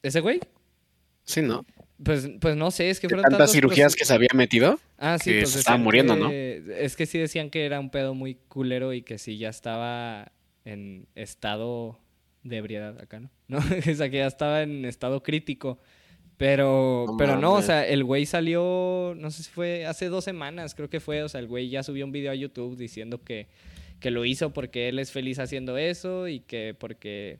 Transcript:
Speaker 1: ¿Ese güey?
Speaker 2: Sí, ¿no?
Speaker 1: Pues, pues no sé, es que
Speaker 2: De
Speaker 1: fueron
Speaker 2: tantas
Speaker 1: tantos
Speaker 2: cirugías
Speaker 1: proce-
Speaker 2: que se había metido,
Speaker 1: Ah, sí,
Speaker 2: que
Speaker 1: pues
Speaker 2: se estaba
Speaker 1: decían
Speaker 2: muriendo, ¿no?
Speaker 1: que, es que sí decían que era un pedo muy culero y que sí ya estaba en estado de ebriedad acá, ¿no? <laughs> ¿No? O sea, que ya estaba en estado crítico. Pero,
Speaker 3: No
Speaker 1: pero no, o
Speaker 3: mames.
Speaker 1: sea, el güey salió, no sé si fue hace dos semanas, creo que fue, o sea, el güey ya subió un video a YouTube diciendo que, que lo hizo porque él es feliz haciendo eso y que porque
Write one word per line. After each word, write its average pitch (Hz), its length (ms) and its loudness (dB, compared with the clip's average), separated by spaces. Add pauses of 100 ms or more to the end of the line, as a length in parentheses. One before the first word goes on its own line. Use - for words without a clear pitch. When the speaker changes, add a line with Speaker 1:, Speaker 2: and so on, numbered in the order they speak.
Speaker 1:
¿Ese 139 200 0
güey? 254 180 0 (840)
Speaker 2:
Sí, - 160 -2
¿no? 123 240 -2 (360)
Speaker 1:
Pues, 143 280 0 (100)
pues 156 160 2
no 160 160 0
sé, 180 180 0
es 190 120 -2
que - 60 -4
Speaker 2:
De - 20 -2
Speaker 1:
fueron 185 160 2
Speaker 2:
tantas 139 140 8
Speaker 1:
tantos 143 140 10
Speaker 2:
cirugías 139 400 8
Speaker 1:
proce- - 60 -2
Speaker 2:
que 147 60 0
se 135 80 6
había 120 200 6
metido, 127 460 6 (180)
Speaker 1:
Ah, 160 240 0
sí, - 100 0
Speaker 2:
que 107 100 6
Speaker 1:
pues 127 100 2
Speaker 2:
se 135 80 0
estaba 123 160 4
Speaker 1:
decían 120 80 4
Speaker 2:
muriendo, 113 320 8
¿no? 104 140 2
Speaker 1:
que, 127 340 -6 (160)
es 139 160 -2
que 160 100 -2
sí 165 140 -4
decían 156 320 -4
que 156 140 -2
era 143 140 -4
un 135 120 -8
pedo 135 240 -2
muy 131 200 -8 (120)
culero 131 460 -2
y 123 100 -6
que 110 160 -12
sí 110 180 -10
ya 110 120 -6
estaba 117 840 -8 (340)
en 101 480 -14
estado 113 840 -8 (420)
de 120 160 -10
ebriedad 107 420 -10
acá, - 200 -20
¿no? 120 100 -18 (100)
<laughs> - 100 -20
¿No? 131 100 -4
O 165 360 0
sea, 147 140 -2
que 135 80 -4
ya 135 100 0
estaba 151 360 -2
en 143 220 -6
estado 131 360 -4
crítico. 147 560 -6 (600)
Pero, 135 720 4
Speaker 3:
No 113 80 -2
Speaker 1:
pero 139 200 4
no, 151 120 4
o 196 60 8
Speaker 3:
mames. 196 120 4
Speaker 1:
sea, 151 200 4
el 139 180 2
güey 135 200 2
salió, 180 880 0
no 156 140 -10
sé 160 140 -12
si - 80 -16
fue 175 340 -4
hace 170 220 -6
dos 180 160 -4
semanas, 165 500 -10
creo 147 160 -10
que 160 120 -6
fue, 151 200 -4
o 151 80 -6
sea, 139 120 -10
el 117 60 -10
güey 123 220 -6
ya 135 140 -4
subió 139 220 -8
un 139 80 -10
video 139 180 -6
a 135 40 -4
YouTube 127 420 -8
diciendo 117 460 -12
que, 110 240 -10 (520)
que 127 100 -4
lo 120 160 -2
hizo 135 280 -2
porque 123 360 -4
él 127 80 -4
es 135 140 -6
feliz 131 260 -6
haciendo 127 400 -8
eso 180 500 -6
y 143 120 -8
que 110 340 -10
porque 104 680 -12